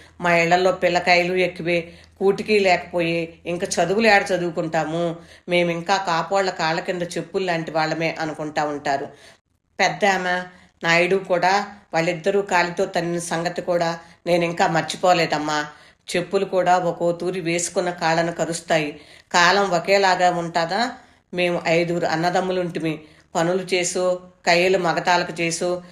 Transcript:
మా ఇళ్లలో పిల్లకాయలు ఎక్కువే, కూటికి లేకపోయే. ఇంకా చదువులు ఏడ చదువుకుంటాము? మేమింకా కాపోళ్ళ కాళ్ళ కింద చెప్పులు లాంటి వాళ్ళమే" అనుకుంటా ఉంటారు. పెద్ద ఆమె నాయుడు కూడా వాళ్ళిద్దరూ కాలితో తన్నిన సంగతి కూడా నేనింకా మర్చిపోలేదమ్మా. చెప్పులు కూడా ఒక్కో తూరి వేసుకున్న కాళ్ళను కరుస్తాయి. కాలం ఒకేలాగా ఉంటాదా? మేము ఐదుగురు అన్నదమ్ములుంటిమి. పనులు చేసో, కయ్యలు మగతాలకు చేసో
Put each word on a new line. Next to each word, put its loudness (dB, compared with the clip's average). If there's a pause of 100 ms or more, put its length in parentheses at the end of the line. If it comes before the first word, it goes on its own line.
(200)
మా 2
ఇళ్లలో 4
పిల్లకాయలు 2
ఎక్కువే, -2 (260)
కూటికి 2
లేకపోయే. 0 (120)
ఇంకా -4
చదువులు 0
ఏడ 6
చదువుకుంటాము? -2 (320)
మేమింకా 0
కాపోళ్ళ 0
కాళ్ళ -2
కింద -4
చెప్పులు -4
లాంటి -2
వాళ్ళమే" -2
అనుకుంటా -4
ఉంటారు. -4 (720)
పెద్ద 2
ఆమె 0 (400)
నాయుడు 2
కూడా 0 (280)
వాళ్ళిద్దరూ 0
కాలితో 0
తన్నిన -4
సంగతి -4
కూడా -2 (280)
నేనింకా 2
మర్చిపోలేదమ్మా. 0 (500)
చెప్పులు -2
కూడా 2
ఒక్కో 0
తూరి -4
వేసుకున్న -2
కాళ్ళను 0
కరుస్తాయి. -4 (320)
కాలం 4
ఒకేలాగా 4
ఉంటాదా? -2 (440)
మేము 0
ఐదుగురు 2
అన్నదమ్ములుంటిమి. -2 (360)
పనులు 0
చేసో, 0 (260)
కయ్యలు 4
మగతాలకు 0
చేసో -4